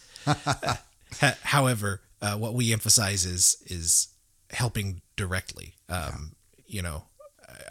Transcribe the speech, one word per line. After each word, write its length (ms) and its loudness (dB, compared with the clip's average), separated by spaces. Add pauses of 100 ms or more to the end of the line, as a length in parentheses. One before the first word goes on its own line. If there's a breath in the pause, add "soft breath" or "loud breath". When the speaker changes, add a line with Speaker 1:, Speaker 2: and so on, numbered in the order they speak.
Speaker 1:
<laughs> 40 -20 (220 loud breath)
Speaker 2:
Uh, 500 0 (440)
ha-, 240 4
however, 560 2 (200)
uh, 160 -2
what 180 -4
we 180 2
emphasize 520 4
is, 320 4 (100)
is 420 2 (420)
helping 500 -4 (160)
directly. 580 -6 (140)
Um, 440 -6 (340)
Speaker 1:
Yeah. 100 -14
Speaker 2:
you 60 -4
know, 220 -6 (680)